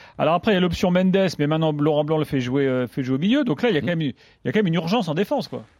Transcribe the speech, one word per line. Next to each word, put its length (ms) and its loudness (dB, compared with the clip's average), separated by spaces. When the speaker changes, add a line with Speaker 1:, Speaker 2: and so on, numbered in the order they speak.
Speaker 1:
Alors 160 2
après, 160 0
il 40 4
y 40 2
a 20 2
l'option 300 0
Mendes, 380 2
mais 80 0
maintenant, 240 0
Laurent 320 2
Blanc 160 0
le 60 0
fait 160 -2
jouer, 260 0
euh, 220 0
fait 160 -6
jouer 100 -2
au 60 0
milieu. 240 2
Donc 180 -2
là, 60 2
il 80 2
y 20 2
a 20 -2
Speaker 2:
Mm. 40 -2
Speaker 1:
quand 60 -2
même 100 -2
une, 80 -2
il 380 -12
y 20 -6
a 40 -2
quand 60 0
même 80 2
une 80 0
urgence 320 0
en 80 -2
défense, 320 -2
quoi. 160 -12